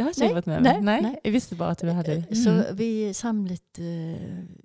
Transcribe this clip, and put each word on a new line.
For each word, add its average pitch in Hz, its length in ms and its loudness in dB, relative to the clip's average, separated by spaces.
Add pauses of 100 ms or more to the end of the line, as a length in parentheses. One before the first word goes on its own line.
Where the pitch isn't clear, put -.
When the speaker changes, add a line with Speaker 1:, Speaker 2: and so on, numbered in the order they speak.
Speaker 1:
har 302 60 0
ikke - 80 -4
Speaker 2:
nei, 233 80 4
Speaker 1:
jeg 185 80 2
fått 175 120 -2
med 156 140 0
meg. - 20 4
Speaker 2:
nei, 233 180 6
Speaker 1:
Nei, 208 200 2
Speaker 2:
nei. 247 240 -2
Speaker 1:
jeg 214 80 0
visste 240 220 -2
bare 170 160 -2
at 170 100 -4
du 170 100 0
hadde 165 380 -2
Speaker 2:
Eh, 214 60 -2
så 226 160 4
Speaker 1:
Mm. 185 260 4
Speaker 2:
vi 214 360 -2
samlet, 202 680 -4
eh, 170 640 -6 (220)